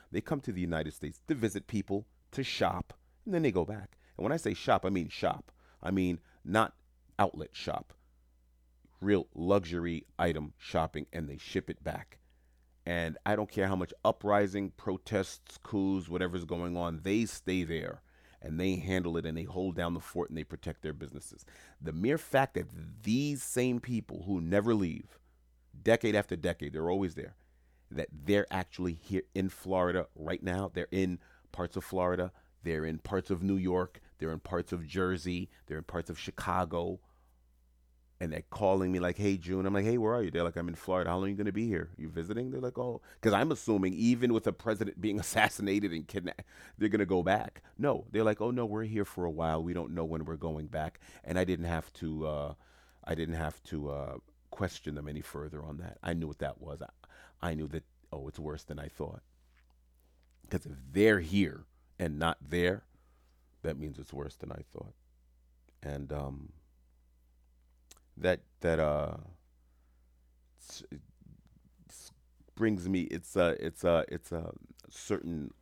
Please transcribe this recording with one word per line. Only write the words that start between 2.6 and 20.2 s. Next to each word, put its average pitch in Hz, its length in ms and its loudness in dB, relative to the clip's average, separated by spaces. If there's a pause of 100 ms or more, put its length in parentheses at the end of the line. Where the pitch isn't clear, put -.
and 208 80 -4
then 165 100 4
they 135 80 4
go 90 120 4
back. 101 340 -10 (200)
And - 60 -4
when 131 100 2
I 170 40 2
say 107 180 0
shop, - 300 2
I 95 40 0
mean 90 180 2
shop. - 440 -2 (320)
I 90 80 -2
mean 90 280 2 (240)
not 104 300 2 (460)
outlet 85 340 0
shop. - 400 -6 (1080)
Real 98 320 4
luxury 85 720 2 (120)
item 76 400 0
shopping, 80 560 -2
and 80 160 -4
they 71 80 -10
ship - 320 -4
it - 140 -10
back. - 360 -8 (640)
And 85 400 0
I 104 100 2
don't 107 160 0
care 95 160 2
how 98 100 2
much 90 160 -2 (120)
uprising, 101 720 2
protests, - 840 -4
coups, 95 460 0
whatever's 87 360 -2
going 87 320 -2
on, 82 260 -2
they 104 220 2
stay 92 380 -2
there, 80 380 -4 (400)
and 78 180 -4
they 92 180 2
handle 87 400 0
it, 85 80 -2
and 80 120 -4
they 82 60 -4
hold 92 320 -4
down 87 200 0
the 82 60 -6
fort, - 280 -4